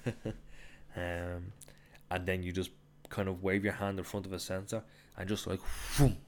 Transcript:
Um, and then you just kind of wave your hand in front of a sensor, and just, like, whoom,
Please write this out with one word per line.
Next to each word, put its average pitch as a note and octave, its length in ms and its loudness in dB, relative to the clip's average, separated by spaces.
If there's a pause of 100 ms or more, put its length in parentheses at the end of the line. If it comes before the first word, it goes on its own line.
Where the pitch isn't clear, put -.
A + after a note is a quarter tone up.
(960)
Um, F2 560 -4 (580)
and F2+ 160 -2
then F#2 160 2
you F2+ 100 0
just F2+ 180 0 (380)
kind G2 200 0
of F2+ 140 -2
wave G2 220 6
your G2+ 100 4
hand G2 240 0
in F2 60 -2
front G2 220 -4
of F#2+ 60 -6
a F2+ 60 -2
sensor, F#2+ 440 -4 (340)
and F#2+ 120 -4
just, G#2 180 0
like, F2+ 140 0 (360)
whoom, C3 320 8